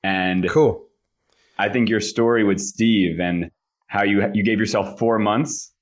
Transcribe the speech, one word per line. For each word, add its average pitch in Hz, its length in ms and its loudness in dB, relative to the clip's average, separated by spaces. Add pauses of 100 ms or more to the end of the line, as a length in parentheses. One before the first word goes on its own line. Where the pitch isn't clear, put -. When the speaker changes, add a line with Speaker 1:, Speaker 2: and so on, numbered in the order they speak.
Speaker 1:
and 92 460 0
Speaker 2:
Cool. 151 340 2 (720)
Speaker 1:
I 101 120 0
think 113 200 0
your 107 120 0
story 117 420 0
with 98 180 2
Steve 98 600 0
and 87 320 -4 (340)
how 101 160 -2
you, 101 320 0
you 104 80 0
gave 107 160 2
yourself 104 400 -2
four 113 220 2
months. 110 600 -2